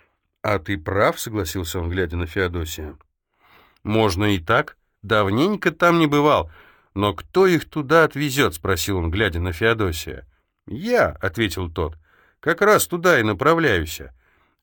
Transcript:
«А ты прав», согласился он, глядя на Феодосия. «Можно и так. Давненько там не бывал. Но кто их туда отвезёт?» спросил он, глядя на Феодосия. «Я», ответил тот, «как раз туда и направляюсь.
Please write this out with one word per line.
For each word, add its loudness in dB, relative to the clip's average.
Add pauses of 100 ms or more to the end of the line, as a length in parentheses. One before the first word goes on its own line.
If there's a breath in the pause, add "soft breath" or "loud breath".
(420)
«А -2
ты -6
прав», 0
согласился -6
он, -4
глядя -2
на -4
Феодосия. -6 (840 soft breath)
«Можно 2
и -2
так. -2 (240)
Давненько 0
там 4
не 4
бывал. 2 (420 soft breath)
Но 0
кто 0
их 0
туда 2
отвезёт?» 0
спросил -2
он, -2
глядя 0
на -4
Феодосия. -2 (400)
«Я», 0 (120)
ответил -4
тот, -6 (420 soft breath)
«как -2
раз 4
туда 2
и 2
направляюсь. 0 (600)